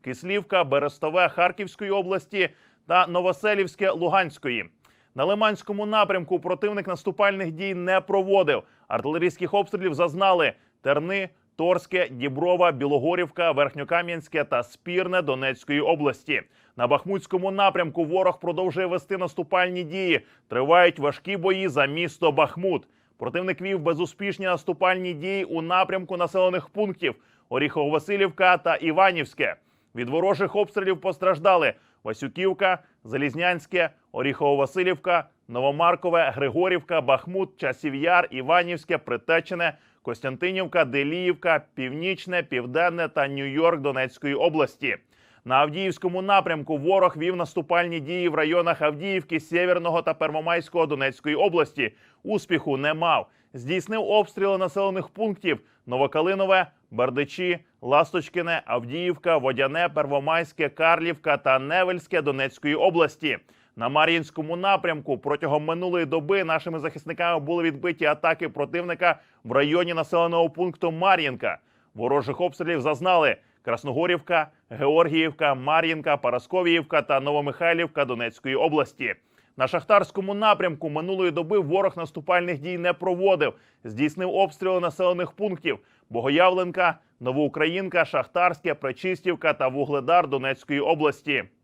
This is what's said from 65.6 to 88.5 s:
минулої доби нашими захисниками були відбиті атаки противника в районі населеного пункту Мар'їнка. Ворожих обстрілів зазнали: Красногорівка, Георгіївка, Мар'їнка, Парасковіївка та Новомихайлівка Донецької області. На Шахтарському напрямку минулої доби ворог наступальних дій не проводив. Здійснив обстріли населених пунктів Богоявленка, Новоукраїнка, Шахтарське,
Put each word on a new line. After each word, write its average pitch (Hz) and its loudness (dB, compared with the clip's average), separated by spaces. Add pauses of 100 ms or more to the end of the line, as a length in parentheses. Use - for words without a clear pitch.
минулої 175 -2
доби 165 -2
нашими 160 -4
захисниками 160 -4
були 170 -2
відбиті 165 -2
атаки 160 0
противника 165 -2 (240)
в 113 -8
районі 160 2
населеного 170 2
пункту 175 -4
Мар'їнка. 160 0 (360)
Ворожих 131 0
обстрілів 170 -2
зазнали: 151 2 (260)
Красногорівка, 151 -2 (220)
Георгіївка, 151 2
Мар'їнка, 156 0
Парасковіївка 165 0
та 139 0
Новомихайлівка 147 0
Донецької 120 -6
області. 147 0 (420)
На - 0
Шахтарському 196 0
напрямку 185 0
минулої 180 -2
доби 170 0
ворог 185 0
наступальних 175 -2
дій 175 -8
не 175 0
проводив. 180 0 (300)
Здійснив 151 -4
обстріли 185 0
населених 175 -2
пунктів 175 -4 (320)
Богоявленка, 170 2 (220)
Новоукраїнка, 156 0
Шахтарське, 165 0